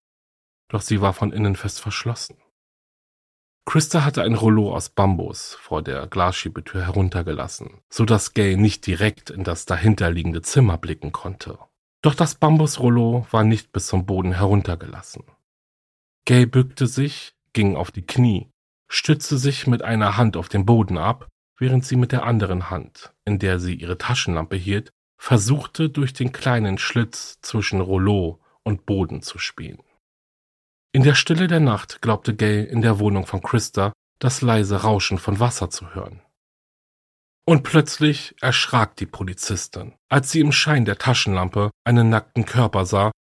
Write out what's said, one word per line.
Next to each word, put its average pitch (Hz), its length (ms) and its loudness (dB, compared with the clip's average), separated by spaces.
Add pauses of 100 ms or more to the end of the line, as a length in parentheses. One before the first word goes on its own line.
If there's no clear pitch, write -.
(680)
Doch 107 120 -4
sie 104 200 -2
war 95 120 2
von - 200 -4
innen 101 240 0
fest - 240 -8
verschlossen. - 560 -8 (1300)
Krista 156 380 0
hatte 139 200 -2
ein 113 120 0
Rollo 107 380 2
aus - 160 -8
Bambus 92 640 -2
vor - 260 -6
der 67 260 -8
Glasschiebetür 90 800 -4
heruntergelassen, 87 1040 -4
so 113 160 0
dass 110 280 0
Gay 98 240 2
nicht 104 300 2
direkt 98 420 -2
in 95 140 -10
das 87 220 -6
dahinterliegende 85 760 0
Zimmer 107 360 4
blicken - 340 -8
konnte. - 480 -12 (420)
Doch 151 140 4
das 165 200 0
Bambusrollo 123 960 2
war 110 120 4
nicht 110 280 2
bis - 160 -6
zum 92 180 0
Boden 92 260 0
heruntergelassen. 95 920 -2 (1000)
Gay 123 200 6
bückte 131 420 0
sich, - 460 -6 (200)
ging 101 220 2
auf 78 160 -6
die 87 140 -10
Knie, 120 440 2 (380)
stützte - 500 -2
sich 135 300 -2
mit 120 140 2
einer 107 360 0
Hand 107 200 2
auf - 120 -8
den 101 160 0
Boden 101 320 4
ab, 98 300 -4 (300)
während 127 280 2
sie 123 100 -4
mit 123 160 2
der 123 120 -2
anderen 95 460 -2
Hand, - 440 -12 (120)
in 104 140 0
der 92 200 0
sie 90 160 -4
ihre 87 220 -8
Taschenlampe 87 580 -2
hielt, 98 360 -4 (260)
versuchte, 135 720 0
durch 143 240 -2
den 127 180 -4
kleinen 110 480 -2
Schlitz - 640 -4
zwischen 101 380 -4
Rollo 92 600 0 (240)
und 104 220 -4
Boden 95 360 -2
zu - 160 -14
spähen. - 460 -12 (1080)
In 135 100 6
der 139 120 6
Stille 175 320 0
der 165 120 2
Nacht 117 420 0
glaubte 107 340 -2
Gay 107 280 2
in 117 180 -2
der 110 180 2
Wohnung 98 260 0
von - 160 -6
Krista 107 520 -2 (260)
das 127 220 -2
leise 104 400 2
Rauschen 104 360 0
von 101 220 -2
Wasser 117 300 0
zu - 260 -14
hören. 92 260 -12 (1200)
Und 156 180 6
plötzlich 151 800 0
erschrak 123 540 0
die 98 100 -8
Polizistin, - 880 -8 (160)
als - 220 2
sie 165 80 2
im 147 120 4
Schein 139 340 2
der 101 120 -2
Taschenlampe 101 720 0 (120)
einen 117 260 6
nackten 110 360 0
Körper 107 400 0
sah, 101 260 2 (120)